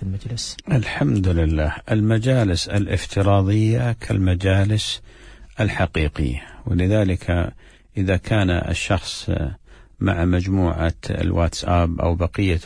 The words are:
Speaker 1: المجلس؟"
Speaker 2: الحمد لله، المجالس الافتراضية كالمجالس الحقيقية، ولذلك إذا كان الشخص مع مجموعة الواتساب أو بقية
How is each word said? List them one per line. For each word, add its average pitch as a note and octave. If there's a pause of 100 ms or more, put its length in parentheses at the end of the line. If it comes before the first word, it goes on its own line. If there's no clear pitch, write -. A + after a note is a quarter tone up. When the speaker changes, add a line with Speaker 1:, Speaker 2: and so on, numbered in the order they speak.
Speaker 1:
المجلس؟" G2 (140)
Speaker 2:
الحمد A#2
لله، D#2+ (160)
المجالس A2
الافتراضية G2+
كالمجالس G2 (560)
الحقيقية، D#2 (240)
ولذلك F#2 (440)
إذا F#2+
كان G2+
الشخص E2+ (680)
مع F#2
مجموعة F2+ (160)
الواتساب F2
أو E2+
بقية F2